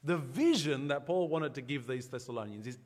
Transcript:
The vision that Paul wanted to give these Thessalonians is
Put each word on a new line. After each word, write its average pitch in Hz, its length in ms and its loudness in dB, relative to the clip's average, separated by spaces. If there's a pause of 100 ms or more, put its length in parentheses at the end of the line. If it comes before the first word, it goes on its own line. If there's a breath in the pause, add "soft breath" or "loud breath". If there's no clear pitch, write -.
The 165 140 2
vision 147 720 2
that 143 180 -2
Paul 175 220 2
wanted 151 260 0
to 135 80 -6
give 123 240 -4
these 127 220 -4
Thessalonians 113 580 -6
is 123 200 -8